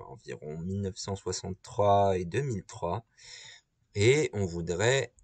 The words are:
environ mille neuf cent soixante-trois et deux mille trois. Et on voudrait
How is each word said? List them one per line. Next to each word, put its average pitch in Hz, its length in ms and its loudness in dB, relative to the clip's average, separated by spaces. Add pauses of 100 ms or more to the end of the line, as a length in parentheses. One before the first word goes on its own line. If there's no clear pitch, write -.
environ 76 480 -12
mille 95 240 -4
neuf 95 160 -6
cent 98 180 -6
soixante-trois 98 1000 0
et 92 80 -2
deux 92 160 -2
mille 120 240 -4
trois. 87 400 -6 (920)
Et 131 380 6
on 101 120 0
voudrait 87 680 0 (100)